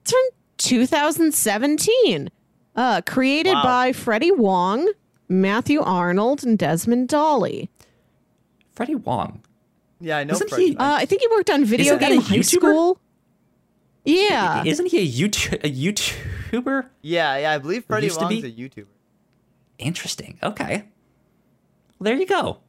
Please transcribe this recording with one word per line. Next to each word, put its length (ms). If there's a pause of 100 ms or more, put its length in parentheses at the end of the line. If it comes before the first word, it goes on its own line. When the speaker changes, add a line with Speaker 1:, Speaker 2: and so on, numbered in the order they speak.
Speaker 1:
it's 100
from 100 (360)
two 280
thousand 480
seventeen. 960 (460)
Uh, 300
created 480
Speaker 2:
Wow. 100
Speaker 1:
by 300
Freddie 400
Wong, 580 (380)
Matthew 500
Arnold, 640
and 160
Desmond 480
Dolly. 640 (1040)
Speaker 3:
Freddie 220
Wong. 460 (600)
Speaker 2:
Yeah, 160
I 80
know 80
Speaker 3:
Isn't 160
Speaker 2:
Freddie. 220
Speaker 3:
he 40
Speaker 1:
Uh, 200
I 100
think 160
he 80
worked 200
on 140
Video 220 (100)
Speaker 3:
Isn't 60
that 100
a 40
Speaker 1:
Game 80
High 160
Speaker 3:
YouTuber? 40 (160)
Speaker 1:
School. 400 (1040)
Yeah. 600
Speaker 3:
I, 20
isn't 200
he 100
a 100
YouTube, 560
a 60
YouTuber? 1160 (160)
Speaker 2:
Yeah, 340
yeah, 140
I 80
believe 240
Speaker 3:
Or 100
Speaker 2:
Freddie 140
Speaker 3:
used 120
to 60
Speaker 2:
Wong's 160
Speaker 3:
be? 60
Speaker 2:
a 40 (180)
YouTuber. 180 (880)
Speaker 3:
Interesting. 680
Okay. 420 (1120)
Well, 60
there 100
you 100
go. 320 (120)